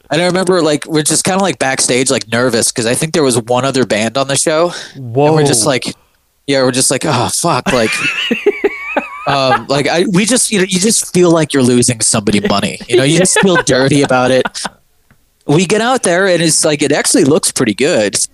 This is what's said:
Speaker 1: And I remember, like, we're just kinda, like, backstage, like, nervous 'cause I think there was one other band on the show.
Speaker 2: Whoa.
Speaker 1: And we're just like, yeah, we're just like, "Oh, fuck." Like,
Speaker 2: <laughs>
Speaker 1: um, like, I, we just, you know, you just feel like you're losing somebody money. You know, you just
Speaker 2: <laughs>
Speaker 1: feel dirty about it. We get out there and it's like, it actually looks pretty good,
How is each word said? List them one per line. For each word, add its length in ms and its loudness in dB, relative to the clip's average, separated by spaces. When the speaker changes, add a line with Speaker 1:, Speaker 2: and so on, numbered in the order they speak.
Speaker 1:
And 120 0
I 60 0
remember, 340 2
like, 240 0
we're 180 -2
just 220 -2
kinda, 180 0
like, 160 -2
backstage, 500 0
like, 220 -2
nervous 400 0
'cause 140 -4
I 100 0
think 180 -4
there 100 0
was 140 0
one 280 -2
other 200 0
band 320 -2
on 120 -2
the 80 -2
show. 340 0
Speaker 2:
Whoa. 320 -2
Speaker 1:
And 80 4
we're 100 2
just 200 0
like, 280 -2
yeah, 160 0
we're 80 2
just 180 -2
like, 160 -2
"Oh, 280 -2
fuck." 400 -2
Like, 180 2
Speaker 2:
<laughs> 960 -4
Speaker 1:
um, 400 0
like, 200 0
I, 260 0
we 120 2
just, 260 0
you 80 0
know, 40 2
you 160 -2
just 340 -2
feel 180 4
like 220 2
you're 100 2
losing 360 2
somebody 480 0
money. 400 -2
You 100 2
know, 60 4
you 140 2
just 220 2
Speaker 2:
<laughs> 20 2
Speaker 1:
feel 220 4
dirty 380 2
about 300 2
it. 140 2
We 200 2
get 160 2
out 220 0
there 240 2
and 140 2
it's 220 0
like, 180 0
it 120 2
actually 320 2
looks 260 2
pretty 220 0
good, 420 0